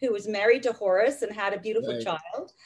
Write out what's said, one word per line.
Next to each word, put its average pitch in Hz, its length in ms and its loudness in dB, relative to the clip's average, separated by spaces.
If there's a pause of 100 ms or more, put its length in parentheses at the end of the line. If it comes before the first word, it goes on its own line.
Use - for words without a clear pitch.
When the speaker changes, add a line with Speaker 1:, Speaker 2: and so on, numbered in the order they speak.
Speaker 1:
who 247 120 0
was 202 140 -4
married 214 380 4
to 240 80 2
Horace 208 500 2
and 214 100 -6
had 202 220 -2
a 185 60 -6
beautiful 226 340 -2
Speaker 2:
Right. 226 80 -4
Speaker 1:
child. 196 500 -6 (140)